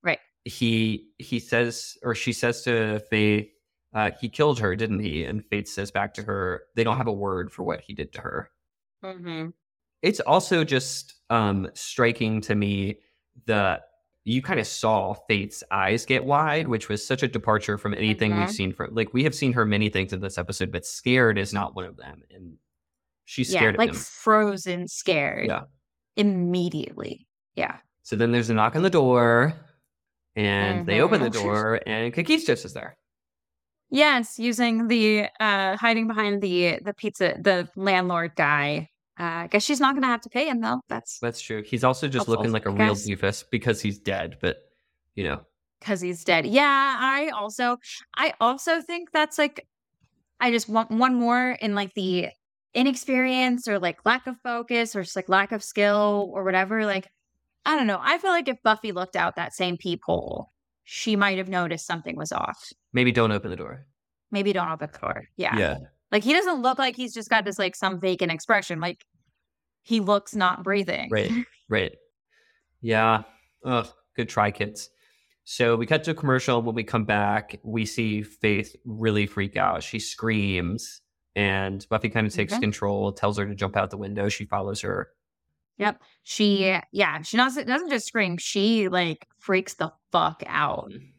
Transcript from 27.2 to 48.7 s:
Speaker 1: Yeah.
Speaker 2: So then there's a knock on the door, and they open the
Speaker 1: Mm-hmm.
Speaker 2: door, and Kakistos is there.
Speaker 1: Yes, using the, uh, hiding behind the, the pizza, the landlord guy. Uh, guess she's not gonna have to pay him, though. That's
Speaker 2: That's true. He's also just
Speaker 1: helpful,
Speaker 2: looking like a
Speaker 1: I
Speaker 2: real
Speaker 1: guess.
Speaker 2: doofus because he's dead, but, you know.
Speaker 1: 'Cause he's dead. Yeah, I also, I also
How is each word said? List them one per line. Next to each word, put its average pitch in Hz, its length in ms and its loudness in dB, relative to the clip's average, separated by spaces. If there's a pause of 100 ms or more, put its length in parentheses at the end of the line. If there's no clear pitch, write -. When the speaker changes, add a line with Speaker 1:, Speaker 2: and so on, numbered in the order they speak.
Speaker 1:
Yeah. - 220 -4 (240)
Speaker 2:
So - 140 -6
then 117 160 4
there's 120 180 2
a 113 40 4
knock 110 220 4
on 160 60 2
the 190 80 4
door, 127 640 6 (840)
and 101 500 2
they 104 140 4
open 175 220 4
the 117 80 2
Speaker 1:
Mm-hmm. 104 160 -2
Speaker 2:
door, 107 400 2
and 113 260 -2
Kakistos 175 520 0
is - 100 -14
there. - 220 -14 (920)
Speaker 1:
Yes, 269 480 4
using 233 500 2
the, 214 380 4 (140)
uh, 196 360 2
hiding 226 320 2
behind 208 340 0
the, 175 420 2
the 202 100 -4
pizza, - 460 0
the 180 360 2
landlord 180 600 0
guy. 147 520 2 (300)
Uh, 170 280 -6
guess 208 180 2
she's 277 160 0
not 277 140 4
gonna 262 140 0
have 233 140 0
to 226 60 -18
pay 277 200 -2
him, 247 120 -2
though. 233 280 -2
That's - 320 -10
Speaker 2:
That's 120 200 -4
true. 107 220 -6
He's 120 220 -2
also 131 240 2
just 123 180 0
Speaker 1:
helpful, 117 100 4
Speaker 2:
looking 110 160 0
like 110 140 0
a 101 40 0
Speaker 1:
I 98 40 0
Speaker 2:
real 107 200 4
Speaker 1:
guess. 104 140 -6
Speaker 2:
doofus 98 420 -2
because 117 300 0
he's 101 180 -2
dead, 90 420 -4
but, 87 180 0 (560)
you 98 100 -6
know. 73 220 -4 (340)
Speaker 1:
'Cause 196 200 -4
he's 175 240 -8
dead. 165 220 2
Yeah, 277 520 4
I 277 320 0
also, 240 480 -4 (380)
I 262 240 0
also 269 420 2